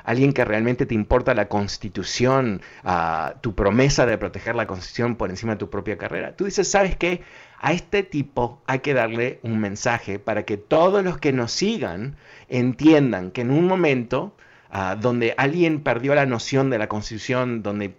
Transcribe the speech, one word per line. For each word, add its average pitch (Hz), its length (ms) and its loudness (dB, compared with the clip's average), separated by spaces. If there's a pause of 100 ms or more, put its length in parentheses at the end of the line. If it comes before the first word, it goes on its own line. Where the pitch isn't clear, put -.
Alguien 131 280 4
que 127 120 4
realmente 117 420 0
te 120 80 -2
importa 123 400 2
la 104 140 2
Constitución, 104 1120 -2 (220)
ah, 82 580 -2
tu 113 120 -6
promesa 123 520 4
de 113 100 2
proteger 98 380 -6
la 113 120 -2
Constitución 113 500 -4
por 107 140 -4
encima 110 220 -4
de 104 60 -4
tu 95 120 -8
propia 101 280 -6
carrera. 95 380 -8
Tú 190 100 -2
dices, 196 240 -2
¿Sabes 196 260 2
qué? 175 260 -2 (380)
A 143 120 0
este 196 300 -2
tipo 139 640 -4
hay 135 120 0
que 143 160 0
darle 117 480 0
un 113 160 -2
mensaje 104 600 -2
para 107 260 -4
que 107 120 -4
todos 185 480 2
los 180 140 -4
que 147 140 0
nos 120 200 -2
sigan 135 640 -4 (320)
entiendan 127 840 4
que 123 120 -6
en 117 80 0
un 156 160 4
momento 156 680 0 (360)
ah, 95 300 -4
donde 117 360 0
alguien 156 460 2
perdió 131 320 0
la 139 120 4
noción 135 440 0
de 123 80 0
la 107 100 -2
Constitución, 113 760 -4
donde 101 360 -4